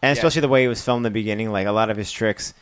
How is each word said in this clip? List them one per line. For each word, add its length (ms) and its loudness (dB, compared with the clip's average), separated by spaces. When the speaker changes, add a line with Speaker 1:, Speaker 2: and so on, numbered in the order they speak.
Speaker 1:
And 80 2
Speaker 2:
Yeah. 20 2
Speaker 1:
especially 300 2
the 80 2
way 120 6
he 80 4
was 140 -4
filmed 160 0
in 40 -2
the 80 0
beginning, 400 -4
like, 160 -2
a 60 -2
lot 160 2
of 80 -2
his 140 -6
tricks, 500 -4